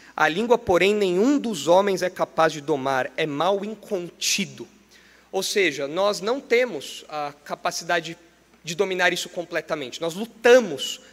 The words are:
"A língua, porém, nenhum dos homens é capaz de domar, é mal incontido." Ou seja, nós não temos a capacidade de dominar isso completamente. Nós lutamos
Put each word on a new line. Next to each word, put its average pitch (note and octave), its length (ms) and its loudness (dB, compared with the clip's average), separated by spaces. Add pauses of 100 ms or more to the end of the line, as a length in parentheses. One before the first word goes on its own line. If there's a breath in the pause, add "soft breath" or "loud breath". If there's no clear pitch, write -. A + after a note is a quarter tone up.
(140 loud breath)
"A D#3 140 2
língua, A3 300 2
porém, F#3 360 4
nenhum G#3 440 2
dos G3+ 280 -4
homens F#3 360 4
é F3+ 80 -2
capaz D#3+ 420 0
de D3+ 80 -10
domar, C3+ 560 -2
é D#3+ 100 -2
mal F3 380 -2
incontido." F3 1040 -6 (640 soft breath)
Ou F#3+ 100 -2
seja, D3 460 0
nós F#3 320 0
não A#3 200 -2
temos A#3 680 -2
a D3 260 -8 (100)
capacidade E3+ 720 -4 (460)
de E3 140 -10
dominar F#3 360 2
isso - 180 -6
completamente. D#3+ 720 -6
Nós E3 140 -4
lutamos A3 840 4 (120)